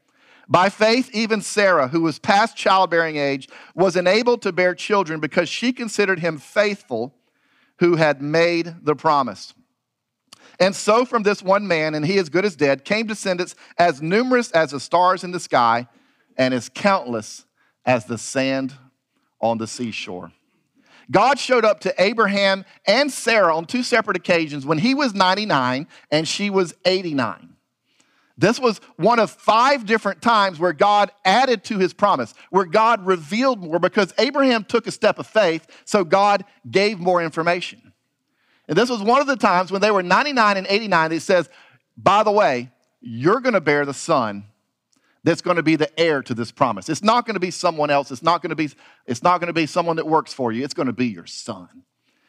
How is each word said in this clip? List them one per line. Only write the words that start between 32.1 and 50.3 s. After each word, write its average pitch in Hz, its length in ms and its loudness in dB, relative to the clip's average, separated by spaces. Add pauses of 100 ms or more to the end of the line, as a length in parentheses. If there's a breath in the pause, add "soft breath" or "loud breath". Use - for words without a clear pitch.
where 185 140 2
God 214 400 2
revealed 190 580 -2
more 165 160 -4
because 180 400 0
Abraham 262 460 0
took 226 220 -4
a 185 40 -10
step - 280 0
of 151 80 -10
faith, 165 400 0 (180 loud breath)
so 196 200 0
God 190 400 2 (260 soft breath)
gave 196 280 0
more 175 240 2
information. 170 680 -4 (760)
And 151 120 -2
this 240 100 2
was 226 140 -4
one 240 180 2
of 285 60 0
the 269 100 0
times 190 340 2
when 190 120 -2
they 214 80 2
were 196 120 2
ninety-nine 214 540 2
and 190 140 -6
eighty-nine, 185 420 0
it 165 80 -4
says, 180 300 0 (480 soft breath)
"By 190 240 4
the 214 100 2
way, 139 380 2 (320)
you're 139 380 0
gonna 220 200 0
bear 147 240 2
the 139 80 -8
son 110 540 -2 (760)
that's 165 180 0
gonna 175 220 0
be 160 140 2
the 151 220 -4
heir 156 240 0
to 123 120 -8
this 117 160 -8
promise. 113 380 -4
It's 156 140 -4
not 233 240 2
gonna 202 140 -6
be 180 100 -4
someone 156 380 -4
else. 143 220 0
It's 127 120 -14
not 165 200 0
gonna 160 120 -6
be, 151 160 -4 (360 soft breath)
it's 120 160 -8
not 175 160 2
gonna 170 160 -6
be 165 100 0
someone 165 320 -2
that 156 100 -4
works 156 280 0